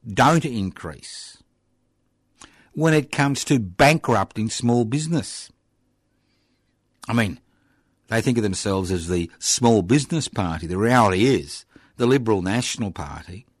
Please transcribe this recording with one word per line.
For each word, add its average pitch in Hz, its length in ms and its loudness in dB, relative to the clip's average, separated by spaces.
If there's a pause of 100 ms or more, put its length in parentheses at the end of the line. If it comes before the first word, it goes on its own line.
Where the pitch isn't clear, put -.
(120)
don't 147 320 4
increase, 95 960 -8 (1300)
when 160 180 2
it 151 180 2
comes 139 340 0
to 139 140 2
bankrupting 110 920 0
small 120 340 0
business. 156 640 -6 (1600)
I 110 40 -4
mean, 107 280 0 (680)
they 113 120 0
think 120 160 0
of 113 60 0
themselves 95 500 -2
as 85 160 -4
the 87 300 -2
small 117 440 2
business 139 460 0
party. 82 380 -4
The 90 120 -4
reality 110 460 4
is 107 400 -2 (320)
the 120 100 0
Liberal 113 360 2
National 104 500 -4
Party 78 540 -14 (140)